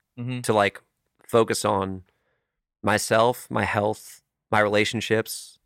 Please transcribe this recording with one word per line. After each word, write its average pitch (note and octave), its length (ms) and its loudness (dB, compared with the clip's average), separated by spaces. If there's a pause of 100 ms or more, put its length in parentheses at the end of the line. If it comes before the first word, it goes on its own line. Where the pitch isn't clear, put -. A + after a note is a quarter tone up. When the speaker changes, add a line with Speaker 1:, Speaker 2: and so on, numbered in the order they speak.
(180)
Speaker 1:
Mm-hmm. B2 240 -8
Speaker 2:
to, A#2+ 120 0
like, G2+ 280 2 (460)
focus A2+ 360 2
on F#2+ 400 -2 (800)
myself, A2+ 680 0
my A2+ 140 -2
health, - 580 -4 (260)
my G#2+ 120 2
relationships, G#2+ 1040 -2